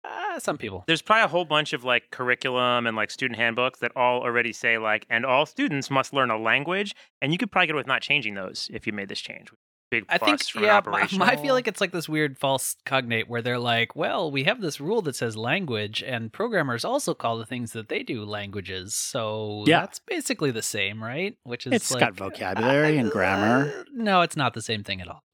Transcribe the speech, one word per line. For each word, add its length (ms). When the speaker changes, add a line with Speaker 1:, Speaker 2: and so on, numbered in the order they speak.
Speaker 1:
Uh, 340
some 180
people. 300
Speaker 2:
There's 140
probably 240
a 20
whole 180
bunch 280
of, 100
like, 280
curriculum 760
and, 80
like, 160
student 260
handbooks 420
that 180
all 240
already 320
say, 240
like, 320
"And 160
all 200
students 460
must 220
learn 180
a 60
language." 580
And 120
you 40
could 140
probably 160
get 60
away 80
with 60
not 140
changing 340
those 380
if 140
you 60
made 160
this 100
change. 300
Big 160
Speaker 1:
I 120
think, 200
Speaker 2:
plus 100
from 140
Speaker 1:
yeah, 140
Speaker 2:
an 100
Speaker 1:
<laughs> 60
I, 60
I 80
feel 100
Speaker 2:
operational 380
Speaker 1:
like 120
it's, 140
like, 100
this 160
weird 300
false 380
cognate 440
where 120
they're 180
like, 360
"Well, 360
we 140
have 160
this 180
rule 240
that 120
says 200
language, 680
and 280
programmers 540
also 280
call 240
the 80
things 280
that 160
they 140
do 200
languages, 720
so 720
Speaker 3:
Yeah. 140
Speaker 1:
that's 180
basically 520
the 100
same, 420
right?" 400
Which 240
is 60
Speaker 3:
It's 180
Speaker 1:
like, 100
Speaker 3:
got 120
vocabulary 840
and 120
Speaker 1:
uh, 20
Speaker 3:
grammar. 840
Speaker 1:
no, 280
it's 160
not 160
the 80
same 220
thing 180
at 80
all. 140